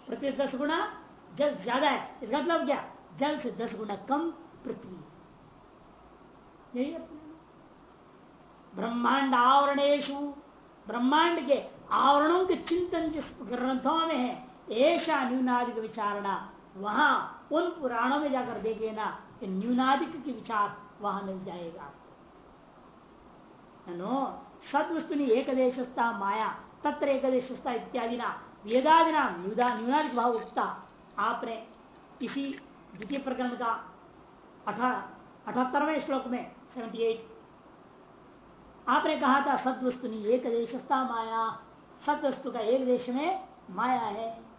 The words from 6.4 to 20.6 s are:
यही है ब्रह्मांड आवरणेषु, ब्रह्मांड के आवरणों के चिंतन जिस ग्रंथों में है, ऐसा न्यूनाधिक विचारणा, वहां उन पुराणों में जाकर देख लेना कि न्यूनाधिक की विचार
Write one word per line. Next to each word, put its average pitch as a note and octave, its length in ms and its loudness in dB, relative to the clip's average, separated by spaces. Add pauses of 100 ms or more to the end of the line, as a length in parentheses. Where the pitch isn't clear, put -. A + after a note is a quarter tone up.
यही C#4 160 -2
है E4 80 -8 (1800)
ब्रह्मांड A#3+ 600 0
आवरणेषु, C#4 840 6 (680)
ब्रह्मांड C#4+ 600 4
के C4 160 4 (280)
आवरणों D4+ 540 6
के F4+ 100 2
चिंतन E4+ 540 0
जिस D4+ 140 -4 (180)
ग्रंथों C4 640 0
में D4+ 100 0
है, B3 300 -2 (240)
ऐसा C#4+ 580 4
न्यूनाधिक B3 460 0
विचारणा, G3+ 760 -4 (260)
वहां A#3 500 2 (240)
उन E4+ 180 2
पुराणों C4 500 0
में C#4+ 120 0
जाकर A3+ 280 -2
देख G#3+ 200 -4
लेना G#3+ 400 -4 (200)
कि G#3 80 -8
न्यूनाधिक B3 760 2
की C#4 80 -6
विचार G#3+ 460 -2 (240)